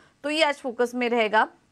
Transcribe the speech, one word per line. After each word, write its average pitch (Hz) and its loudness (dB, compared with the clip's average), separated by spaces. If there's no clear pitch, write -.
तो 285 -6
ये 311 2
आज 285 2
फोकस 247 -4
में 247 -2
रहेगा। 226 2